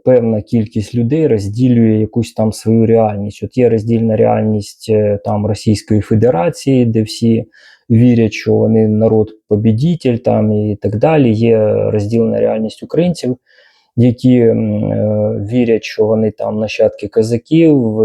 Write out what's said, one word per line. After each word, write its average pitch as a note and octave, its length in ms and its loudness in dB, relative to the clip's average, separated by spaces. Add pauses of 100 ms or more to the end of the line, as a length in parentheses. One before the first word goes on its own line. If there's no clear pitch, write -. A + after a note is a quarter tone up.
певна A2+ 380 2
кількість A2 520 -4
людей C3 320 0
розділює A2+ 720 0
якусь A2 340 -4
там A2 200 -2
свою A2+ 340 0
реальність. G#2+ 560 0
От A2 160 -6
є A#2+ 100 4
роздільна A2+ 480 0
реальність, A2 720 -2
е, G#2 340 0
там, G#2 220 -4
Російської G#2 540 -2
Федерації, C3+ 840 0
де A2 160 0
всі A2+ 420 -2 (460)
вірять, A#2 420 4
що - 220 -4
вони A2 340 2
народ-побідітель, A2 1300 0
там, A2 360 -2
і G#2 240 -2
так G#2 220 -6
далі. C#3+ 340 2
Є G#2+ 420 2 (160)
розділена A2 500 -2
реальність A2 420 -4
українців, D3+ 540 -4 (600)
які, B2 420 2
м, A2 540 0
е, G#2+ 600 -2
вірять, A#2 320 0
що - 220 -2
вони A2 240 0
там G#2+ 280 -6
нащадки G#2+ 500 -2
козаків, A#2 960 0